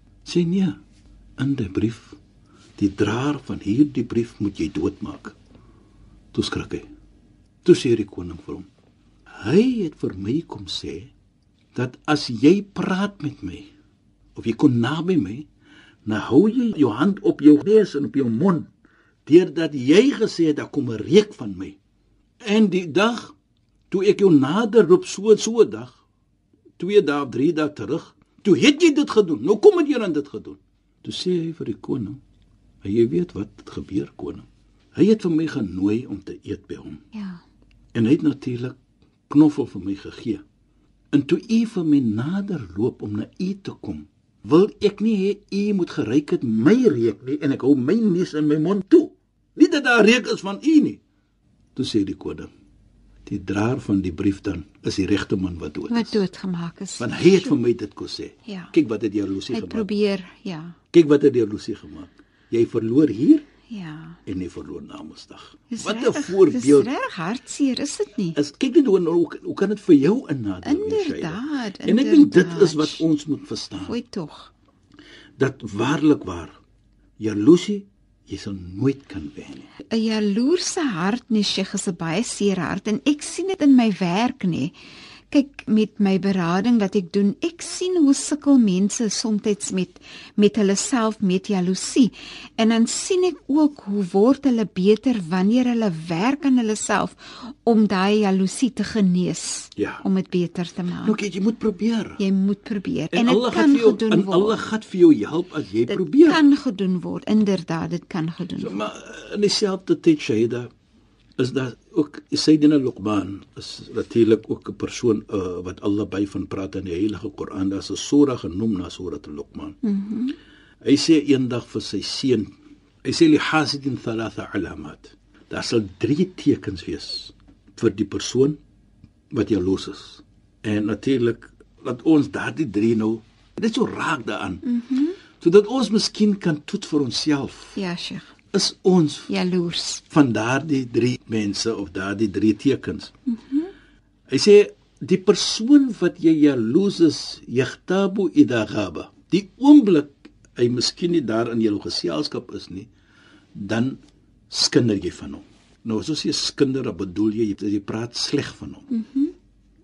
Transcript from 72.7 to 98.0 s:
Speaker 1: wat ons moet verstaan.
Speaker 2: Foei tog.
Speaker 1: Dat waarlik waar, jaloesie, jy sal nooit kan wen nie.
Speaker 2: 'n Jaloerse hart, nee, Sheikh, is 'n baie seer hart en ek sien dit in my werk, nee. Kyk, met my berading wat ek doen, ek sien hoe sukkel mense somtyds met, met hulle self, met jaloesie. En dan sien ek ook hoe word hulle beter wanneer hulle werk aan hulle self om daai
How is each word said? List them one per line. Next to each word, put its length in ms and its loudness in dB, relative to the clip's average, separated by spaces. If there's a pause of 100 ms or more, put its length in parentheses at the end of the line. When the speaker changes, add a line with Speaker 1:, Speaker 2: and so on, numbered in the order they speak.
Speaker 1:
wat 240 -2
ons 260 0
moet 220 -6
verstaan. 380 -10
Speaker 2:
Foei 240 -6
tog. 440 -12 (840)
Speaker 1:
Dat 240 -2
waarlik 640 0
waar, 260 -12 (680)
jaloesie, 680 2 (400)
jy 120 -14
sal 180 -10 (200)
nooit 320 -2
kan 280 -12
wen 200 -18
nie. 120 -20 (240)
Speaker 2:
'n 120 0
Jaloerse 800 0
hart, 480 -2
nee, 140 2
Sheikh, 300 -4
is 140 -6
'n 80 -4
baie 280 -4
seer 360 -2
hart 280 -6
en 180 -2
ek 160 0
sien 260 -8
dit 140 -4
in 140 6
my 240 4
werk, 440 -2
nee. 280 -2 (600)
Kyk, 360 0
met 320 0
my 200 2
berading 600 0
wat 160 0
ek 180 -2
doen, 260 2
ek 220 -8
sien 360 -4
hoe 180 6
sukkel 420 0
mense 520 2
somtyds 640 -4
met, 280 -4 (360)
met 200 4
hulle 200 2
self, 460 -2
met 260 0
jaloesie. 640 0 (460)
En 120 2
dan 180 4
sien 360 -2
ek 120 0 (100)
ook 400 2
hoe 260 -2
word 340 4
hulle 280 0
beter 560 2
wanneer 360 2
hulle 260 0 (160)
werk 380 -2
aan 120 4
hulle 180 0
self 380 -2 (500)
om 240 4
daai 340 2